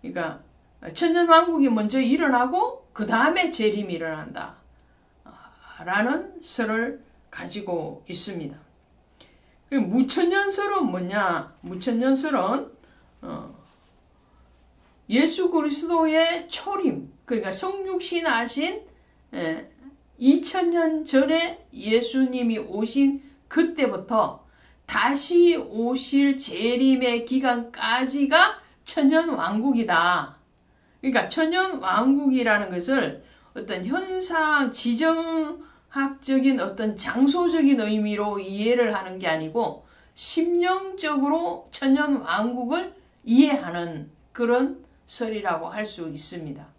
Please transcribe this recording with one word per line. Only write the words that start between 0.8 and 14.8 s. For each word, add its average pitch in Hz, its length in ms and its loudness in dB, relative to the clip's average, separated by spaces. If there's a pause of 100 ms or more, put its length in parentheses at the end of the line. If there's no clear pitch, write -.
천년 339 340 2
왕국이 320 420 6
먼저 214 300 0
일어나고 269 920 0
그 214 140 -6
다음에 311 440 2
재림이 208 440 -2
일어난다, 160 640 -10 (680)
어, - 80 -20 (520)
라는 233 580 -2
설을 226 600 -4 (280)
가지고 180 760 -8
있습니다. 170 520 -6 (1120)
그 277 60 -2
무천년설은 370 1080 0
뭐냐? 180 800 -4
무천년설은, 240 1080 -2 (520)
어, - 400 -14 (1500)